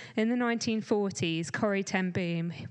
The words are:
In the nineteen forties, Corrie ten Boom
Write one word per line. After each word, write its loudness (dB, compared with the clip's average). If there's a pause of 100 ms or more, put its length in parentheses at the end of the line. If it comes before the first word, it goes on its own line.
(160)
In 4
the 2
nineteen 0
forties, 0
Corrie 2
ten 0
Boom -2 (180)